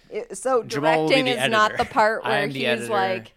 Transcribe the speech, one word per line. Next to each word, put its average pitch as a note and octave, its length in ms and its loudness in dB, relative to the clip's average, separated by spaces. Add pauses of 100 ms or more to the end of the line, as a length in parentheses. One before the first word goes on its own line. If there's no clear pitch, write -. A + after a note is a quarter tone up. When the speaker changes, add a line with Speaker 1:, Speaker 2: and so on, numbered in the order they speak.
Speaker 1:
It, - 280 -10
so B3 260 0
Speaker 2:
Jamal D#3 380 0
will D#3 80 0
be - 60 4
Speaker 1:
directing B3+ 220 2
Speaker 2:
the - 60 -2
Speaker 1:
is A3 80 2
not G#3+ 220 4
Speaker 2:
editor. A#3+ 100 -2
Speaker 1:
the A3+ 60 -6
part A3 340 2
Speaker 3:
I A#2+ 60 -4
Speaker 1:
where C#3 140 0
Speaker 3:
am D3 100 -2
the C3+ 60 -6
Speaker 1:
he's C3 100 -2
Speaker 3:
editor. A#2+ 240 -2
Speaker 1:
like, F#2+ 440 -2